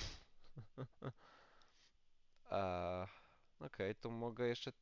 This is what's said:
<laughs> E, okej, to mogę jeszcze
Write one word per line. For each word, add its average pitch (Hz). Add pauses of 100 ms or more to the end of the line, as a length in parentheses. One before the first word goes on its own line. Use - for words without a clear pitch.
(760)
<laughs> 127 (1400)
E, 90 (540)
okej, 107
to -
mogę 117
jeszcze 120